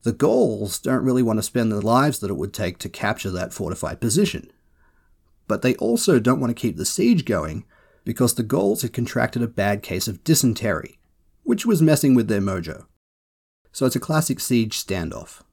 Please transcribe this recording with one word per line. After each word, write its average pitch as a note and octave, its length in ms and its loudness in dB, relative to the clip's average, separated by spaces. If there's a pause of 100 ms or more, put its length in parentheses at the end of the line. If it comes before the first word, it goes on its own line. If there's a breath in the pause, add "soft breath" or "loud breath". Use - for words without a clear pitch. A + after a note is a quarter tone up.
The A#2 100 -2
Gauls C3+ 640 0
don't C3 260 -2
really B2+ 200 2
want A2 160 2
to G#2 40 -4
spend A2+ 280 0
the G#2 100 -2
lives B2+ 380 2
that G2+ 100 -6
it G2 60 -4
would D#2+ 180 -6
take F2+ 260 -6
to - 80 -10
capture G2+ 440 -6
that F2+ 200 -6
fortified F2 480 -8
position. A#2 520 0 (960)
But - 160 -2
they C3 140 2
also A#2 420 2
don't B2 200 2
want A#2+ 160 -2
to - 60 -12
keep G#2+ 160 -2
the D#2 80 -6
siege D#3 400 2
going D#2+ 400 -4 (380 soft breath)
because A#2+ 320 0
the A#2+ 80 -4
Gauls G#2 400 0
had A#2 100 -6
contracted A#2+ 480 -2
a A#2+ 60 -2
bad G2+ 340 -2
case - 260 -6
of G2 160 -8
dysentery, A2+ 760 0 (420)
which A#3 240 -2
was G3+ 160 4
messing D3+ 320 6
with A#2+ 140 4
their G#2 140 0
mojo. F2+ 440 -6 (840)
So - 160 0
it's B2+ 80 0
a A#2+ 40 0
classic D#3 400 -2
siege A2+ 380 0
standoff. - 640 -8 (100)